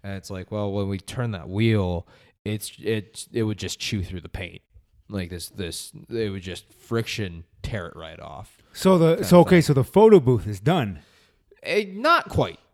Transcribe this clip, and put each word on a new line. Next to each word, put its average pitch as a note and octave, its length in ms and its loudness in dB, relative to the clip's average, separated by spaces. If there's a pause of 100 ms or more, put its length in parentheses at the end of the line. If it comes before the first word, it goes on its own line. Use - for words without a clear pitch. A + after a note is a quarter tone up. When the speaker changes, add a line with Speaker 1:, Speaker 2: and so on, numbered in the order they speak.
Speaker 1:
And G2 120 -8
it's F#2 140 -14
like, F#2+ 220 -10
well, G#2 200 -2
when G2+ 160 -2
we G2 100 -4
turn A#2 340 -6
that F2 160 -10
wheel, G2 580 0 (380)
it's, G#2+ 340 -6
it, - 540 -6
it A2+ 100 -2
would G#2+ 160 -2
just - 220 -10
chew G2 240 -4
through F2+ 160 -10
the E2 80 -18
paint. - 340 -12 (460)
Like, F#2+ 200 -8
this, F2 200 -12
this, - 420 -10 (180)
it A2+ 220 -4
would F#2+ 120 -8
just - 300 -14
friction G2+ 680 -8 (200)
tear F#2+ 260 -8
it - 80 -18
right D#2+ 240 -16
off. - 420 -18 (100)
Speaker 2:
So F#3+ 240 2
the, E3 200 4
Speaker 1:
Kinda - 80 -4
Speaker 2:
so, F3+ 160 8
okay, F3+ 160 6
Speaker 1:
thing. D#3+ 60 6
Speaker 2:
so D3 120 2
the C3 100 2
photo G#3 360 8
booth A#2 260 2
is G2+ 140 -8
done. A2 400 -2 (640)
Speaker 1:
Eh, G3+ 280 -2
not C#4 360 2
quite. F#2+ 320 -2 (140)